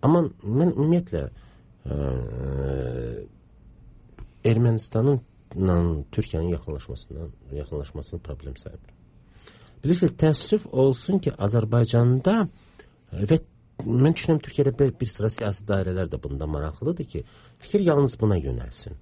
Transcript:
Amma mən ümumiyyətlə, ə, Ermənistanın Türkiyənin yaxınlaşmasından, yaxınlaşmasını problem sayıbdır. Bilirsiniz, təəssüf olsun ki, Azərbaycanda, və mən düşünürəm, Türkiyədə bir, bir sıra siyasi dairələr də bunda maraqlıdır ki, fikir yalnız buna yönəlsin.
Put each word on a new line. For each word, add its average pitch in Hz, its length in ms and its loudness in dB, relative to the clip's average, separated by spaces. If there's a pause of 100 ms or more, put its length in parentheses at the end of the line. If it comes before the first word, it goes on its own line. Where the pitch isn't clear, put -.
Amma 170 160 6 (200)
mən 139 280 2
ümumiyyətlə, 151 560 0 (560)
ə, 71 200 -4 (2500)
Ermənistanın 117 720 2 (960)
Türkiyənin 85 380 -4
yaxınlaşmasından, 76 840 -10 (220)
yaxınlaşmasını 73 680 -10
problem 69 380 -14
sayıbdır. - 360 -20 (920)
Bilirsiniz, 175 280 2
təəssüf 156 600 0
olsun 135 480 2
ki, - 120 -2
Azərbaycanda, 120 1160 2 (640)
və 107 280 2 (460)
mən 131 300 4
düşünürəm, 156 280 0
Türkiyədə 139 360 0
bir, 139 200 4
bir 123 80 -2
sıra 107 220 -2
siyasi 104 380 -6
dairələr 92 440 -2
də - 120 -6
bunda 69 240 -6
maraqlıdır 80 580 -4
ki, - 180 -8 (360)
fikir - 200 0
yalnız 143 400 4
buna 104 180 2
yönəlsin. 65 640 -8